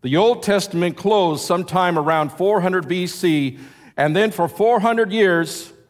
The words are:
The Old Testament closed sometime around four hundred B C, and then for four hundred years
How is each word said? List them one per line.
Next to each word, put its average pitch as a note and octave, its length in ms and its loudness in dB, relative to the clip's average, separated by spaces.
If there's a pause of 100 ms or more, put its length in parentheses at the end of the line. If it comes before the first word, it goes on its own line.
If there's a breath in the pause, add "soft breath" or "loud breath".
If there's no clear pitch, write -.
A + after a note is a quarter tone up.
The C3 140 -2
Old A3+ 280 2
Testament F3 520 -2
closed F#3 480 0
sometime F3+ 540 0
around D3+ 320 0
four G3 300 0
hundred F#3 260 -2
B F3+ 220 -4
C, D3+ 500 -2 (380 loud breath)
and D3+ 180 0
then G#3+ 160 2
for F3 160 -2
four A3 320 2
hundred A3+ 320 0
years F3+ 640 0 (180)